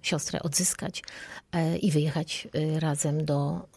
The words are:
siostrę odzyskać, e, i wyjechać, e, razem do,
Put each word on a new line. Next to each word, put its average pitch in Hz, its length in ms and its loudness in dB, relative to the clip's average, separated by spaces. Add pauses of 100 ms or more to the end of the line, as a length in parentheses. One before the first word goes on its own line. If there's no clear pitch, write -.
siostrę - 400 -2
odzyskać, - 600 0 (480)
e, 165 260 2
i 196 140 4
wyjechać, 156 560 0 (280)
e, 160 40 2
razem 151 460 2
do, 143 520 0